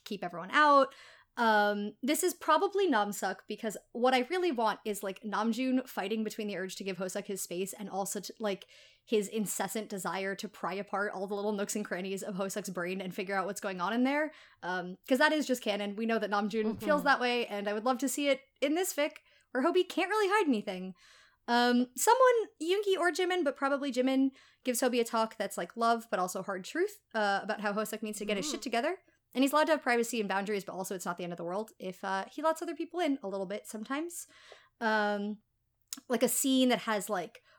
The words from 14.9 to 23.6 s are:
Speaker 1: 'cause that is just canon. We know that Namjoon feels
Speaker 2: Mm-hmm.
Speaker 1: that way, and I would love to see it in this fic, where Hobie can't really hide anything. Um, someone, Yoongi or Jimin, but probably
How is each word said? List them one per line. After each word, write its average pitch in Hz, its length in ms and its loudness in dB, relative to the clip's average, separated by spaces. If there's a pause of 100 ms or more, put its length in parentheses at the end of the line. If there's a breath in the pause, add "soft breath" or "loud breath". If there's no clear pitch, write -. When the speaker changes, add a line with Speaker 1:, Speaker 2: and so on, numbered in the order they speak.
Speaker 1:
'cause 254 120 4
that 302 120 4
is 311 160 0
just 247 160 0
canon. 202 320 -2
We 226 120 -4
know 226 120 2
that 196 120 -2
Namjoon 214 500 0
feels 294 200 2
Speaker 2:
Mm-hmm. 277 40 -2
Speaker 1:
that 262 160 4
way, 240 240 0
and 202 240 -4
I 208 40 -2
would 214 120 -4
love 254 140 2
to 269 100 0
see 285 200 -2
it 269 120 2 (180)
in 262 160 2
this 370 180 0
fic, 294 240 -2 (340 soft breath)
where 262 120 0
Hobie 359 240 4
can't 349 220 -2
really 427 200 2
hide 403 180 4
anything. 190 460 -2 (540 soft breath)
Um, 240 480 4
someone, 480 520 6 (140)
Yoongi 381 380 2
or 339 120 2
Jimin, 359 340 0
but 269 100 0
probably 277 380 -2